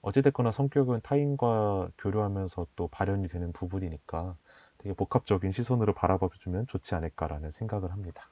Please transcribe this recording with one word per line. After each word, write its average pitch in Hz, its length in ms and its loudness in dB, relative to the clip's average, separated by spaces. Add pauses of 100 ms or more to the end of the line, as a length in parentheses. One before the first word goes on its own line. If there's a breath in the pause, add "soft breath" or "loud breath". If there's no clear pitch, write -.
어찌됐거나 123 500 4
성격은 131 500 2
타인과 113 920 2
교류하면서 98 680 -2 (100)
또 87 120 -2
발현이 98 400 -2
되는 87 240 -4
부분이니까 90 840 -6 (420 loud breath)
되게 98 160 -6
복합적인 95 580 2
시선으로 120 420 2
바라봐주면 92 720 0
좋지 - 280 -6
않을까라는 78 580 -4
생각을 104 400 -4
합니다. 92 400 -10